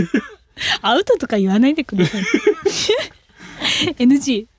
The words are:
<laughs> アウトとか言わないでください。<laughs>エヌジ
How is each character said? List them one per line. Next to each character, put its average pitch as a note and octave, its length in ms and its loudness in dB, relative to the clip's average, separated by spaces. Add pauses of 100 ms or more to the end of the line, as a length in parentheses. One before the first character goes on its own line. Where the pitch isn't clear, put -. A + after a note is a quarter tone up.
(420)
<laughs> - 400 -6
ア A3 140 2
ウ F#4 80 2
ト A4 140 2
と B3+ 100 -6
か A3 100 0
言 F#3+ 120 2
わ G3 100 4
な B3+ 80 6
い D4 80 2
で D#4 80 -2
く - 120 -8
だ F3+ 100 4
さ G3+ 140 -2
い。 F#3+ 40 -2 (880)
<laughs> - 880 -6
エ B3 60 2
ヌ C4+ 140 6
ジ A#3 280 -2 (100)